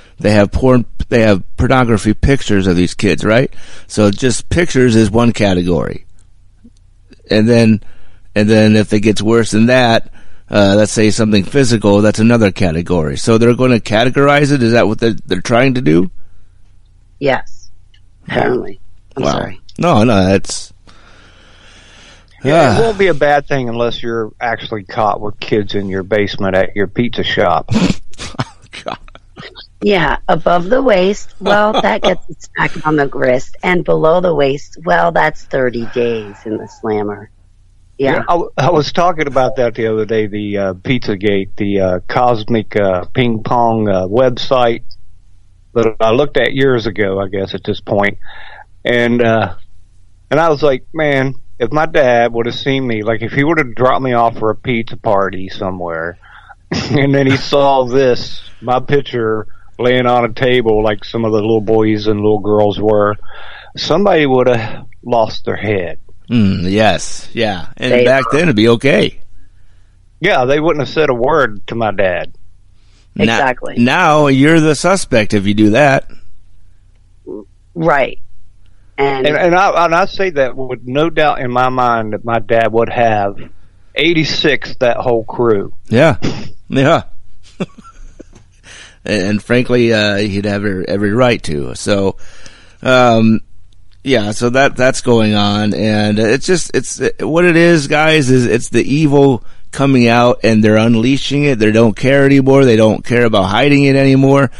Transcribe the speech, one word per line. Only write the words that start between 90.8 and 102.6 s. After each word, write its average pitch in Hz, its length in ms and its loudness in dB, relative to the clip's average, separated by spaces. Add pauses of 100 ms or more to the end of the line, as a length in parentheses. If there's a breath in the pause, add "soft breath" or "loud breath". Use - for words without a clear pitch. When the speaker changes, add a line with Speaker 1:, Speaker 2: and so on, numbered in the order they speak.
Speaker 1:
every 101 240 -2
right 120 320 2
to. 67 320 -6
So, 98 400 -2 (640 loud breath)
um, 113 600 4 (600)
yeah, 110 300 0
so 120 200 -2
that, 135 260 2
that's 127 240 0
going 113 340 2
on. 104 380 0
And 104 460 0
it's 117 260 0
just, - 280 0
it's, 131 280 -4 (180)
what 151 240 0
it 170 140 4
is, 170 300 4
guys, 151 420 2
is 127 160 4
it's 120 240 0
the 117 140 2
evil 139 600 2 (280 soft breath)
coming 135 360 2
out, 120 360 2
and 110 200 4
they're 107 140 4
unleashing 123 640 0
it. 135 160 0
They 107 140 2
don't 110 240 2
care 139 280 2
anymore. 135 380 4